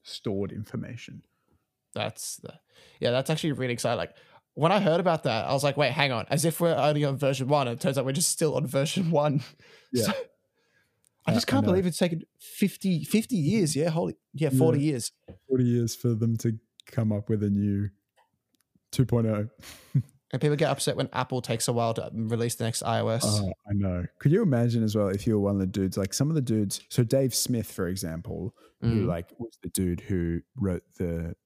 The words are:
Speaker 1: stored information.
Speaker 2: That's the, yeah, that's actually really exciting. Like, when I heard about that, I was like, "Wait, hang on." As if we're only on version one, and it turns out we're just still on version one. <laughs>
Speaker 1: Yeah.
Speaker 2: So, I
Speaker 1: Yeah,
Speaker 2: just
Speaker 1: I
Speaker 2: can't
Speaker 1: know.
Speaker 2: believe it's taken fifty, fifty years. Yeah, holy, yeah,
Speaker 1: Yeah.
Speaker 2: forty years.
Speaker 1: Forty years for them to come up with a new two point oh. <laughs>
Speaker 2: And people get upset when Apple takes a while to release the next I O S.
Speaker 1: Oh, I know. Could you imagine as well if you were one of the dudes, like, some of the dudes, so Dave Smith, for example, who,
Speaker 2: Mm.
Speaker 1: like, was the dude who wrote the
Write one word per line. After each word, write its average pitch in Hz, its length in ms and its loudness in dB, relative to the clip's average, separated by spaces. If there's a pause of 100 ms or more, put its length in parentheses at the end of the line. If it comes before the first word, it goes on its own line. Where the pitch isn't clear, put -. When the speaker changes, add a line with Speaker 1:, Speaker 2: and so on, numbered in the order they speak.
Speaker 1:
stored 98 500 -6
information. - 680 -12 (680)
Speaker 2:
That's - 440 -8
the, - 160 -16 (480)
yeah, 120 100 2
that's 131 180 0
actually 156 220 0
really 123 220 -2
exciting. 120 240 -2
Like, 85 180 -6 (380)
when 160 180 2
I 208 80 4
heard 175 220 4
about 170 220 0
that, 113 220 0
I - 60 -2
was 135 140 0
like, 139 100 2
"Wait, 143 160 2
hang 143 220 2
on." 113 160 -2
As 143 160 0
if 165 160 0
we're 170 120 2
only 147 300 2
on 139 140 0
version 135 320 0
one, 143 180 2
and 117 100 -6
it - 40 -10
turns 139 160 0
out 127 80 -2
we're 135 80 -2
just 175 180 0
still - 240 0
on 151 100 0
version 156 460 0
one. 147 360 2
<laughs> - 440 -20
Speaker 1:
Yeah. 120 140 0
Speaker 2:
So, - 80 0 (1120)
I - 40 0
Speaker 1:
Yeah, - 40 2
Speaker 2:
just - 140 0
Speaker 1:
I - 20 0
Speaker 2:
can't 262 140 4
Speaker 1:
know. 202 80 4
Speaker 2:
believe 185 120 2
it's 175 120 -2
taken 170 240 0 (180)
fifty, 185 640 -2
fifty - 320 0
years. 160 400 2
Yeah, 160 140 2
holy, 165 260 -2 (180)
yeah, 143 180 0
Speaker 1:
Yeah. 131 60 4
Speaker 2:
forty 151 220 6
years. 139 320 -2 (380)
Speaker 1:
Forty 127 160 2
years 120 300 2
for 123 180 0
them 113 240 0
to 113 200 -2 (280)
come 107 260 0
up 104 180 -2
with 107 140 0
a 104 60 0
new 101 400 0 (1040)
two 131 120 4
point 113 220 2
oh. 107 220 0 (440)
<laughs> 131 80 4 (300)
Speaker 2:
And 135 100 -2
people 147 160 2
get 143 120 4
upset - 280 0
when 135 160 0
Apple 127 280 -2
takes - 280 -2
a - 40 0
while 117 200 2
to - 200 -4
release 113 420 -2
the 113 100 -4
next 113 180 -2
I 113 160 0
O 110 100 0
S. 113 160 0
Speaker 1:
Oh, 104 280 0 (160)
I 101 40 0
know. 92 320 0 (140)
Could 143 140 4
you 220 80 4
imagine 120 420 2
as 104 120 0
well 104 120 2
if 98 200 -2
you 113 80 2
were 104 40 2
one 98 160 2
of 98 60 0
the 92 60 0
dudes, 95 300 -2
like, 98 160 -4
some 143 160 0
of 160 60 -2
the 151 60 0
dudes, 110 480 -2
so 127 140 2
Dave 135 300 2
Smith, 117 380 -2
for 90 160 -4
example, 87 680 -6 (280)
who, 117 220 0
Speaker 2:
Mm. - 40 0
Speaker 1:
like, 85 320 -4
was 117 220 -12
the 90 80 -10
dude 87 320 0
who 85 400 -2 (160)
wrote 95 260 -2 (140)
the 85 380 -4 (100)